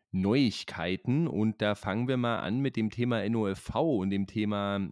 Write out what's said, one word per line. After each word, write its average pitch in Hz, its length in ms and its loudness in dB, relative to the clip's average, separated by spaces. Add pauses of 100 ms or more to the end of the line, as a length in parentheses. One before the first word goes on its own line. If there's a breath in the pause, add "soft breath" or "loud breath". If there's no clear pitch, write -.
(120)
Neuigkeiten. 107 1160 0
Und 107 320 0
da 104 140 2
fangen 110 340 -2
wir 131 80 0
mal 120 220 0
an 113 220 -2
mit 135 160 -2
dem 110 120 0
Thema 117 340 0
N 113 140 0
O 107 120 2
F 95 100 -2
V 139 400 0
und 95 100 2
dem 98 180 0
Thema 101 640 -2